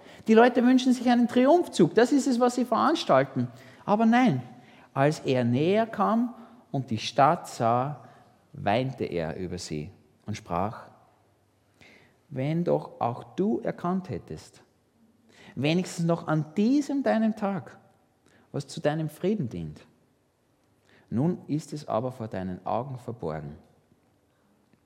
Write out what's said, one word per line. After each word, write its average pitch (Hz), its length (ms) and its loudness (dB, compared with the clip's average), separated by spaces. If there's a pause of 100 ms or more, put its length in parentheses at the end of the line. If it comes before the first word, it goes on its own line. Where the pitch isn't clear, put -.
(280)
Die 220 60 4
Leute 240 320 6
wünschen 254 260 4
sich 247 160 0
einen 240 220 4
Triumphzug. 262 680 4
Das 247 160 4
ist 277 160 2
es, 247 100 2
was 247 180 2
sie 240 100 0
veranstalten. 151 840 2 (380)
Aber 214 200 2
nein, 226 380 4 (500)
als 147 280 2
er 127 240 0
näher 165 400 2
kam 220 480 -2 (360)
und 135 220 -6
die 107 60 -4
Stadt 143 500 2
sah, 123 560 0 (480)
weinte 110 540 -2
er 80 320 -4
über 90 200 -8
sie 78 320 -8 (360)
und 107 100 -8
sprach, 92 520 -6 (1400)
"Wenn 151 380 -4
doch 151 340 -2
auch 120 240 -4 (140)
du 208 240 -2
erkannt 180 480 -4
hättest, - 540 -12 (920)
wenigstens 170 500 -2
noch 165 220 -2
an 156 160 0 (140)
diesem 277 460 0
deinem 220 340 0
Tag, 196 400 -6 (760)
was 139 160 -8
zu - 140 -14
deinem 156 260 -2
Frieden 175 400 -6
dient. 80 320 -12 (1300)
Nun 165 280 0 (100)
ist 151 240 -6
es 151 160 -12
aber 123 240 -4
vor 113 160 -10
deinen 92 380 -8
Augen 127 320 -6
verborgen." 78 580 -10 (1300)